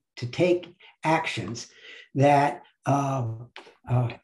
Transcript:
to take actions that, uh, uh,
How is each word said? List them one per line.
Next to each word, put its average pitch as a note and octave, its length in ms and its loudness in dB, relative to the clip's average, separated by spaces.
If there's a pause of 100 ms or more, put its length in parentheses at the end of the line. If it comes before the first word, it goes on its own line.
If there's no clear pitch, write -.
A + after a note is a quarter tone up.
(180)
to - 80 -8
take F3 420 0 (360)
actions D#3 640 -2 (480)
that, C#3+ 480 4 (240)
uh, C3+ 380 0 (640)
uh, B2 220 0 (140)